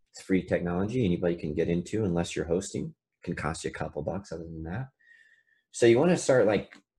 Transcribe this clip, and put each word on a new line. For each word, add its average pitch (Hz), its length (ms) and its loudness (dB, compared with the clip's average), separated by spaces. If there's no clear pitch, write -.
It's - 100 -20
free 92 220 2
technology 95 600 0
anybody 87 300 2
can 78 200 -6
get 80 140 0
into 87 360 -2
unless 85 320 -2
you're 80 80 -2
hosting. 98 500 -4
It - 20 -18
can 85 120 -6
cost - 280 -6
you 78 60 -6
a - 20 -8
couple 78 300 -8
bucks 80 280 -8
other 82 140 -10
than 80 200 -12
that. 113 240 -8
So - 160 4
you 117 120 8
wanna 165 200 4
start, 127 280 4
like, 101 280 0